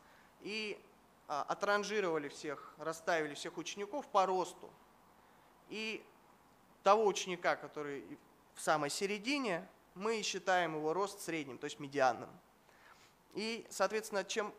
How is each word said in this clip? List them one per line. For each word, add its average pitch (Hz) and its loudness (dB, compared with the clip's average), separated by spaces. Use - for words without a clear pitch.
и, 208 -6
а, 147 -2
отранжировали 190 0
всех, - -10
расставили 156 0
всех 160 -8
учеников 202 -6
по 190 6
росту. 185 -2
И 220 -6
того 208 8
ученика, 180 2
который 143 -8
в - -14
самой 151 4
середине, 208 -2
мы 214 -2
считаем 180 2
его 151 0
рост 196 -2
средним, 147 -6
то - -10
есть 147 -8
медианным. 131 2
И, 220 -4
соответственно, 202 0
чем 208 -4